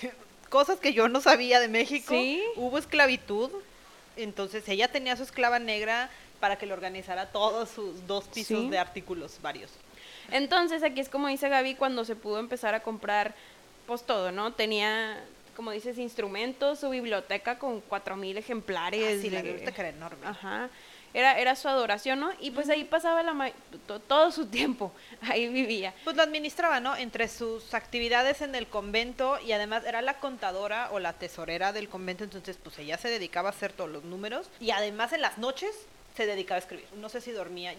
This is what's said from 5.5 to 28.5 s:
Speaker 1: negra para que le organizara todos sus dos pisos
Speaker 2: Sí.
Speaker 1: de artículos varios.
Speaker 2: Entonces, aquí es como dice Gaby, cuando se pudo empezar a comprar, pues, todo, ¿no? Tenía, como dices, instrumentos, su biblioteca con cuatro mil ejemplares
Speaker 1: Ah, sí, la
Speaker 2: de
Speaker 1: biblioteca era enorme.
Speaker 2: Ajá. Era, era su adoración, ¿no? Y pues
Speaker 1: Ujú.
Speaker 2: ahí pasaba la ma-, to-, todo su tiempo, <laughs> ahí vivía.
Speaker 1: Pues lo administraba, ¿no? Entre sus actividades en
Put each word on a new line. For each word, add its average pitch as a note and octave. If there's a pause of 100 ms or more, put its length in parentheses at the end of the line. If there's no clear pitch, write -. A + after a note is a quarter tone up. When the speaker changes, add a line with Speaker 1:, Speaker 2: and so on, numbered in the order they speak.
Speaker 1:
negra A3+ (300)
para G3+
que G#3
le G3
organizara F#3
todos G#3+
sus F#3
dos G3
pisos A3
Speaker 2:
Sí. B3+
Speaker 1:
de G3
artículos F3
varios. C#3 (600)
Speaker 2:
Entonces, D#4+
aquí C4+
es C4+
como C#4+
dice C#4
Gaby, C4
cuando C4
se A3+
pudo G#3+
empezar A#3
a A3
comprar, G#3 (540)
pues, A#3+
todo, F#3+
¿no? G#3
Tenía, G#3+ (380)
como A3+
dices, A3+
instrumentos, B3
su C#4+
biblioteca A#3
con B3
cuatro G3
mil F#3+
ejemplares G#3
Speaker 1:
Ah, -
sí, G#3+
la F#3
Speaker 2:
de F3+
Speaker 1:
biblioteca F3
era E3+
enorme. D3+
Speaker 2:
Ajá. G#3 (420)
Era, B3+
era B3+
su C4+
adoración, C4
¿no? D#4
Y C4+
pues C#4
Speaker 1:
Ujú. D4+
Speaker 2:
ahí D4+
pasaba E4
la E4
ma-, C4+ (380)
to-, G#3
todo D#4
su D#4
tiempo, A3+ (180)
<laughs> -
ahí A#3+
vivía. A3+ (120)
Speaker 1:
Pues D#4+
lo D#4+
administraba, D#4
¿no? C4
Entre A#3
sus A3+
actividades A#3+
en C#4